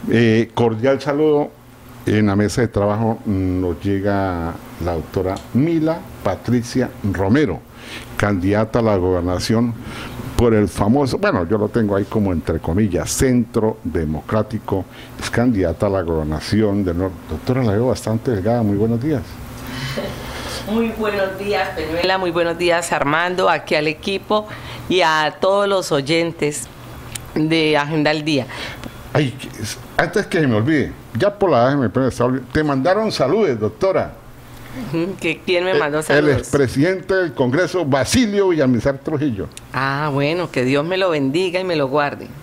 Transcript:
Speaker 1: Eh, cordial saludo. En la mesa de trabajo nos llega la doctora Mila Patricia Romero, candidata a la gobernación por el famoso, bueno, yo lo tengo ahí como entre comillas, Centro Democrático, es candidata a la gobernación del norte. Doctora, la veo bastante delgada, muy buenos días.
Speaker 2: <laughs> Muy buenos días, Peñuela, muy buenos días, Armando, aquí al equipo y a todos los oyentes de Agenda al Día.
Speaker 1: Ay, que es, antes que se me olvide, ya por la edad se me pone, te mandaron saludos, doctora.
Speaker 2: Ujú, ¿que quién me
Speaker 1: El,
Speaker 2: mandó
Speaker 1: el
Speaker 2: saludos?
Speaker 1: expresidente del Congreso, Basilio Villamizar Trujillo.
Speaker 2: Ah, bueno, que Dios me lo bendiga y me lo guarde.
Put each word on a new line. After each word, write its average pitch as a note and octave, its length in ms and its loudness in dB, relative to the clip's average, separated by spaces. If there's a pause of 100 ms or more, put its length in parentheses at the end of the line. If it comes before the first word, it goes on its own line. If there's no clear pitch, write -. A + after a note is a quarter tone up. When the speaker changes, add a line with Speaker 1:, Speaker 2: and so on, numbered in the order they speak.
(100)
Speaker 1:
Eh, A2+ 440 4
cordial A#2+ 460 2
saludo. D3 500 2 (560)
En G#2+ 200 4
la G2 80 2
mesa G#2 280 2
de A2+ 60 2
trabajo G#2+ 580 0
nos F#2 580 0
llega G2 720 -2 (300)
la F2 100 -2
doctora F2+ 400 -2 (180)
Mila D#3+ 460 2 (260)
Patricia B2 640 0 (240)
Romero, G2 480 2 (560)
candidata G#2 600 0
a A#2 40 2
la A2 140 4
gobernación F#2 760 0 (600)
por A#2 200 4
el G#2 140 4
famoso, A#2 500 2
bueno, E3 300 2
yo G#2+ 100 2
lo G#2 100 0
tengo G#2 280 0
ahí G2 80 2
como G2 280 0
entre E2 280 -2
comillas, F2+ 500 0
Centro A#2+ 720 2
Democrático, F#2 1000 -2 (360)
es - 100 -8
candidata G#2 580 2
a - 20 2
la F#2+ 120 0
gobernación E2+ 840 0
del E2+ 120 0
norte. F#2 200 -2 (120)
Doctora, B2+ 360 -2
la G#2+ 80 2
veo A#2 160 2
bastante A2+ 420 -2
delgada, A2+ 320 2
muy G2+ 140 2
buenos A2+ 260 0
días. C#3+ 200 0 (760)
Speaker 2:
<laughs> - 720 -8
Muy A3+ 200 0
buenos G3+ 480 -2
días, G3 320 -2
Peñuela, E3+ 480 0
muy F3+ 120 -2
buenos E3+ 280 0
días, E3+ 340 2
Armando, E3+ 560 2
aquí E3 260 0
al D3+ 140 2
equipo G3 580 -2 (420)
y F3+ 120 4
a D#3 400 2
todos G3+ 260 4
los F#3+ 260 0
oyentes D3+ 760 0 (680)
de D#3 420 2
Agenda D3 340 2
al D#3 120 0
Día. D3 240 0 (680)
Speaker 1:
Ay, C#3+ 160 2
que - 180 -12 (140)
es, - 160 -8 (180)
antes F3 300 0
que F3+ 140 0
se D#3 60 4
me A#2 100 4
olvide, A2 360 2 (260)
ya G3+ 180 2
por F#3+ 140 2
la A#2+ 120 6
edad B2+ 80 4
se C#3+ 80 0
me B2 100 2
pone, B2+ 520 0 (120)
te D#3 100 2
mandaron D#3+ 480 2
saludos, D3+ 480 2
doctora. G#2+ 540 0 (800)
Speaker 2:
Ujú, E3+ 260 -2
¿que D#3+ 260 -2
quién F3 200 2
me F#3 60 0
Speaker 1:
El, F#3 80 2
Speaker 2:
mandó D3 200 0
Speaker 1:
el D#3 60 -2
Speaker 2:
saludos? D3 320 4
Speaker 1:
expresidente D3 800 0
del F3+ 180 0
Congreso, D#3+ 540 0
Basilio G3+ 600 2
Villamizar C3+ 500 2
Trujillo. C3 500 -2 (240)
Speaker 2:
Ah, C#3 400 -2
bueno, D3+ 380 0
que B2+ 140 0
Dios C#3 200 2
me F#3 140 -2
lo F#3+ 100 2
bendiga D#3+ 500 0
y F#3+ 60 -2
me F3+ 120 0
lo C#3+ 120 0
guarde. C3+ 400 -2 (140)